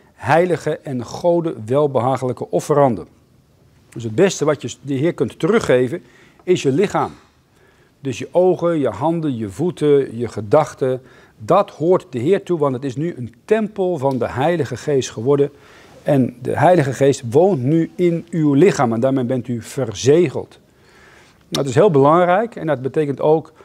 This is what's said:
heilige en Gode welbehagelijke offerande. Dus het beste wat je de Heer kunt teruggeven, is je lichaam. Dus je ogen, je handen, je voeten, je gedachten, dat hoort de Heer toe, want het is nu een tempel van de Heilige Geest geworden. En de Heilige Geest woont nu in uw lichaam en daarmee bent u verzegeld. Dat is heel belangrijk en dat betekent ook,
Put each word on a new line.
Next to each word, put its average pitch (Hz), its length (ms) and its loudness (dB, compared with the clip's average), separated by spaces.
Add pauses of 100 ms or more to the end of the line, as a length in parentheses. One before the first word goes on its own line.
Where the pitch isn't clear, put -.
(140)
heilige 156 640 0
en 127 260 -8
Gode 170 500 -2 (120)
welbehagelijke 131 840 -2
offerande. 143 560 2 (840)
Dus 117 100 -14
het 113 120 -8
beste 170 300 2
wat - 180 0
je 120 180 -10
de 139 140 -8
Heer 147 180 -2
kunt - 260 -4
teruggeven, 156 640 0 (400)
is 175 200 0
je 135 100 0
lichaam. 151 400 -2 (880)
Dus 131 180 -8
je 127 120 -12
ogen, 170 480 0
je 131 100 -2
handen, 147 480 -4
je 110 120 -6
voeten, 143 680 0
je 120 100 -6
gedachten, 131 760 0 (360)
dat 175 320 0
hoort 170 400 0
de 123 80 -8
Heer 185 240 0
toe, 175 160 -4
want 143 160 0
het 123 100 -8
is 127 120 -8
nu 165 200 -6
een 120 180 -12 (100)
tempel 202 540 -2
van 131 200 0
de 113 100 -2
Heilige 135 480 -2
Geest 139 340 -2
geworden. 139 400 0 (580)
En 131 340 2
de 110 160 -4
Heilige 147 340 4
Geest 135 380 0
woont 160 320 2
nu 160 320 0
in 170 360 -2
uw 151 240 0
lichaam 143 380 4
en 113 80 -2
daarmee 131 240 0
bent 123 240 -4
u 120 140 -6
verzegeld. 123 960 0 (880)
Dat 143 180 -4
is 123 80 -4
heel 190 160 6
belangrijk 170 680 2
en 160 100 -8
dat 139 160 -2
betekent 143 380 -4
ook, 156 320 0 (120)